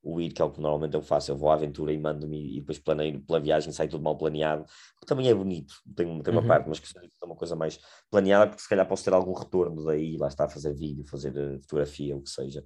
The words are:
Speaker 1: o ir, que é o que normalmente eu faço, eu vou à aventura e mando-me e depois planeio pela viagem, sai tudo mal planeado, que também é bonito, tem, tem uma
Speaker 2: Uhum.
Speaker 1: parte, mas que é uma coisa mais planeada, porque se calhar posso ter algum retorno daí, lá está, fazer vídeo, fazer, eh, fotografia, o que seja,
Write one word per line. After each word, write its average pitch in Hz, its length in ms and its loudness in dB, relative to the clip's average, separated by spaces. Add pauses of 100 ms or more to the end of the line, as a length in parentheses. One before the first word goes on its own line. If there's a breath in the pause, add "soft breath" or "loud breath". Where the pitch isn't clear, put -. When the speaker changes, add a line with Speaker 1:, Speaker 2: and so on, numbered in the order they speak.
Speaker 1:
o 82 160 -4
ir, 82 140 -2
que - 80 -6
é 82 40 6
o 73 60 0
que 73 120 -12
normalmente 76 320 0
eu 76 80 0
faço, 76 280 0
eu 69 60 -2
vou 73 140 2
à 78 40 8
aventura 76 380 -2
e 78 60 -2
mando-me 76 580 -6
e 73 40 -6
depois 76 180 -8
planeio 78 420 -2
pela 82 180 0
viagem, 78 320 2
sai 78 160 -2
tudo 76 160 -6
mal 76 140 0
planeado, 76 480 0 (340 loud breath)
que - 80 -20
também 131 220 2
é 113 60 8
bonito, 92 400 -4 (200)
tem, 87 120 0 (160)
tem 85 100 0
uma 85 80 4
Speaker 2:
Uhum. 113 80 0
Speaker 1:
parte, 76 220 6
mas 78 80 -4
que - 80 -16 (120)
é 87 280 -18
uma 85 100 -12
coisa 85 180 -6
mais 80 240 -4 (320 loud breath)
planeada, 101 360 8
porque - 160 -10
se - 80 -18
calhar 95 180 4
posso - 160 -4
ter 95 80 4
algum 92 220 4
retorno 82 500 -2
daí, 78 320 0
lá 71 120 -2
está, 76 200 0
fazer 76 240 -6
vídeo, 71 340 -6
fazer, 69 300 -8
eh, 71 240 -4
fotografia, 71 560 -4
o 69 60 -8
que - 80 -14
seja, 69 340 -10